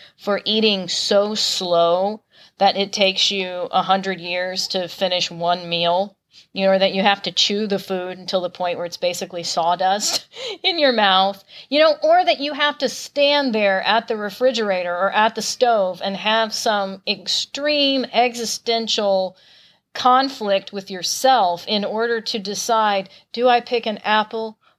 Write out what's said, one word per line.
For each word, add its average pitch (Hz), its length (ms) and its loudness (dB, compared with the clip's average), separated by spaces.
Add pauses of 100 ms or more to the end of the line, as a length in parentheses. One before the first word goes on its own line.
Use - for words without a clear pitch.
(160)
for 202 280 -4
eating 208 440 0
so 208 480 0
slow 180 880 0 (340)
that 190 180 4
it 196 160 -2
takes 190 380 0
you 180 400 -4
a 185 120 0
hundred 190 360 0
years 180 500 -6
to 180 200 -4
finish 180 420 -2
one 175 380 -2
meal. 170 480 -2 (360)
You 190 120 -2
know, 190 80 4
or 190 60 4
that 190 160 2
you 190 80 0
have 202 200 2
to 175 100 -6
chew 208 340 0
the 190 120 0
food 185 380 -6
until 185 240 -4
the 175 100 -4
point 175 280 -4
where 175 80 -6
it's 170 100 -12
basically 180 460 -4
sawdust 180 840 0 (180)
<laughs> 427 180 -10
in 349 160 0
your 277 140 4
mouth, 196 520 2 (240)
you 277 100 0
know, 311 240 4
or 339 220 4
that 311 160 0
you 285 140 -4
have 294 240 0
to 269 100 -2
stand 285 640 0
there 196 280 2
at 220 260 0
the 226 80 -2
refrigerator 202 800 -2
or 196 160 0
at 220 220 2
the 220 80 -6
stove 196 600 0
and 196 140 -4
have 220 380 0
some 196 520 -2
extreme 269 1080 -2
existential 226 1200 0 (580)
conflict 247 800 2
with 196 180 -10
yourself 185 800 2
in 208 160 0
order 226 360 -2
to 220 180 -6
decide, 202 720 0 (220)
"Do 247 160 2
I 240 120 6
pick 240 260 -4
an 214 120 -4
apple 214 600 0 (200)